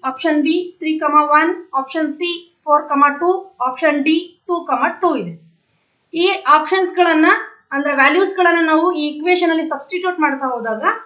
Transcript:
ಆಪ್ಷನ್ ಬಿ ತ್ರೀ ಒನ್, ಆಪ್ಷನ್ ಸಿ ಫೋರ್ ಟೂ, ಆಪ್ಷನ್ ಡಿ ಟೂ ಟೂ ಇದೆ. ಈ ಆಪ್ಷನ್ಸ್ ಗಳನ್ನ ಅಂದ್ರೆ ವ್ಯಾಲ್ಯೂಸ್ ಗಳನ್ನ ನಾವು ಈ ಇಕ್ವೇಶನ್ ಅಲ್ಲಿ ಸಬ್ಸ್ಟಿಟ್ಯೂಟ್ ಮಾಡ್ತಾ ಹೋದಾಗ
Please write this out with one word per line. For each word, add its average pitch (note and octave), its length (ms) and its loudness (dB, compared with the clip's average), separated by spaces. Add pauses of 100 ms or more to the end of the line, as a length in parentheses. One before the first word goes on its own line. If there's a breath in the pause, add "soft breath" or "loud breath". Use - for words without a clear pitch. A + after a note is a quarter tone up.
ಆಪ್ಷನ್ D4+ 380 0
ಬಿ E4 80 2 (240)
ತ್ರೀ D#4+ 120 -4 (500)
ಒನ್, E4+ 100 2 (300)
ಆಪ್ಷನ್ D#4 280 -4 (100)
ಸಿ F4 120 -2 (340)
ಫೋರ್ D4 180 4 (380)
ಟೂ, F4 80 2 (380)
ಆಪ್ಷನ್ C#4+ 400 0
ಡಿ D#4+ 100 4 (300)
ಟೂ F4 80 0 (480)
ಟೂ D#4 60 4 (120)
ಇದೆ. E3+ 120 -8 (800)
ಈ E4+ 120 0 (320)
ಆಪ್ಷನ್ಸ್ F4+ 420 -2
ಗಳನ್ನ E4 280 4 (480)
ಅಂದ್ರೆ C#4+ 260 -2
ವ್ಯಾಲ್ಯೂಸ್ D#4 380 2
ಗಳನ್ನ E4+ 220 4 (100)
ನಾವು D#4+ 140 4 (160)
ಈ D4 120 0
ಇಕ್ವೇಶನ್ E4+ 400 0
ಅಲ್ಲಿ D#4+ 120 0 (100)
ಸಬ್ಸ್ಟಿಟ್ಯೂಟ್ F4+ 500 -6
ಮಾಡ್ತಾ C4+ 300 -2
ಹೋದಾಗ A3 280 -6 (220)